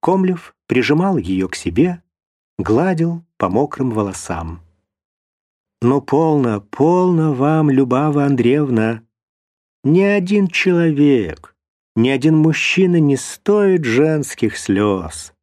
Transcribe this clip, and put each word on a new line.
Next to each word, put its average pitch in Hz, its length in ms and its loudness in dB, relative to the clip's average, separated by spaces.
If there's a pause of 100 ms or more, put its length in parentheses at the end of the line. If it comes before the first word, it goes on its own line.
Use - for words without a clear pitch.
Комлев 185 540 -2 (120)
прижимал 151 500 0
ее 92 300 -2
к - 80 -12
себе, 165 460 -2 (560)
гладил 165 680 -2 (140)
по 95 120 -2
мокрым 131 420 -2
волосам. 87 680 -8 (1200)
«Ну, 135 200 2
полно, 139 600 0
полно 165 720 0
вам, 147 360 0
Любава 139 560 0
Андреевна! 120 760 0 (800)
Ни 160 180 4
один 202 460 0
человек, 147 1080 0 (400)
ни 117 140 2
один 139 280 2
мужчина 170 640 2
не 143 180 2
стоит 196 680 0
женских 135 760 -2
слез. 98 840 -2